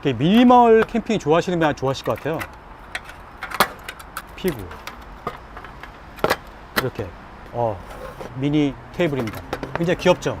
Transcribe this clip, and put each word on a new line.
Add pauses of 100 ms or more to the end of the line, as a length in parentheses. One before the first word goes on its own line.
이렇게
미니멀
캠핑
좋아하시는
분
좋아하실
것
같아요. (2000)
피구. (2250)
이렇게, (460)
어, (600)
미니 (200)
테이블입니다. (340)
굉장히
귀엽죠?